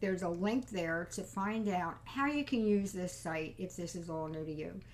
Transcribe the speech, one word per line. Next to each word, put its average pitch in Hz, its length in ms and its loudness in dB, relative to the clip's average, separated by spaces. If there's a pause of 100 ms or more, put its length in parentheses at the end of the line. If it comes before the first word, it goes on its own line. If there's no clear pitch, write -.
There's 190 220 2
a 180 60 2
link 202 400 2
there 170 440 0
to 196 100 -4
find 214 460 0
out 175 380 0
how 277 200 0
you 294 180 2
can 226 220 2
use 202 240 6
this 180 260 -2
site 160 400 -2
if - 200 -6
this 170 180 -4
is 170 160 -6
all 160 160 -2
new 156 180 -4
to 156 80 -4
you. 170 280 -6 (140)